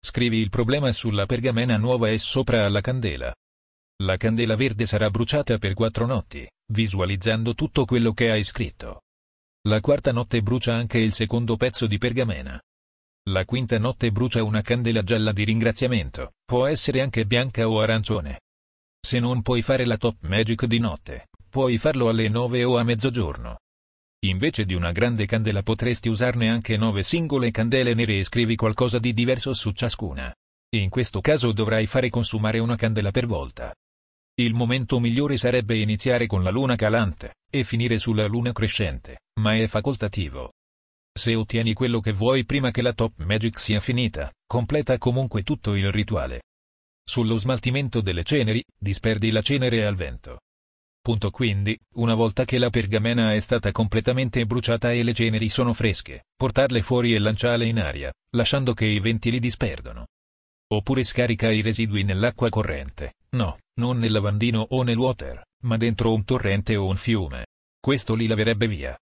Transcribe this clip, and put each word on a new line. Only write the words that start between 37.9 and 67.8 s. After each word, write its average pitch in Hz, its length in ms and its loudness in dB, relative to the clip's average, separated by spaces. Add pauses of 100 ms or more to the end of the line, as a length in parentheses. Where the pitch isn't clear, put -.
sulla 107 300 0
luna 117 240 -2
crescente, 98 720 -4 (180)
ma 107 160 2
è 110 100 2
facoltativo. 98 840 -4 (600)
Se - 220 -2
ottieni 113 400 0
quello 117 260 0
che 107 120 -2
vuoi 117 340 2
prima 135 240 0
che 117 140 -2
la 120 100 0
Top - 300 -4
Magic 107 360 -2
sia 107 200 0
finita, 117 520 -2 (140)
completa 123 540 0
comunque 123 420 0
tutto 107 320 -2
il 98 180 0
rituale. 85 520 -2 (600)
Sullo 113 340 0
smaltimento 123 640 0
delle 90 220 -2
ceneri, 117 400 0 (140)
disperdi 104 540 0
la 110 100 2
cenere 123 420 0
al 104 120 0
vento. 71 460 -10 (600)
Punto. 107 300 0
Quindi, 107 440 0 (200)
una 117 180 2
volta 113 320 2
che 123 140 0
la 120 100 2
pergamena 110 640 0
è 107 60 2
stata 113 320 0
completamente 120 760 0
bruciata 117 460 0
e 120 100 2
le 117 140 0
ceneri 110 340 0
sono 123 240 0
fresche, - 520 -4 (100)
portarle 127 480 2
fuori 120 320 2
e - 20 2
lanciarle 117 480 2
in 113 140 0
aria, 71 340 -6 (220)
lasciando 123 400 2
che 107 100 0
i 104 140 2
venti 113 320 0
li 123 80 0
disperdono. 65 640 -6 (680)
Oppure 120 320 0
scarica 117 460 2
i 110 120 4
residui 104 420 0
nell'acqua 104 460 2
corrente, 71 640 -4 (160)
no, 110 260 -2 (220)
non 123 180 0
nel 113 140 2
lavandino 110 580 2
o 127 140 0
nel 120 140 0
water, 113 460 -2 (200)
ma 117 120 0
dentro 113 380 2
un 110 100 2
torrente 104 520 0
o 98 100 0
un 95 120 0
fiume. 80 500 -2 (320)
Questo 135 340 0